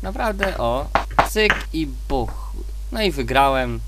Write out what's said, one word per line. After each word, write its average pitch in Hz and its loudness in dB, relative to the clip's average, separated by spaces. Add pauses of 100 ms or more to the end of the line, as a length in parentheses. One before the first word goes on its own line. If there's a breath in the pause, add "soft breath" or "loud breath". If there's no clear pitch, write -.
naprawdę, 196 -2
o, 123 0 (420)
cyk 214 2
i 156 0 (220)
buch. 120 -2 (380)
No 220 -2
i 196 4
wygrałem. 131 2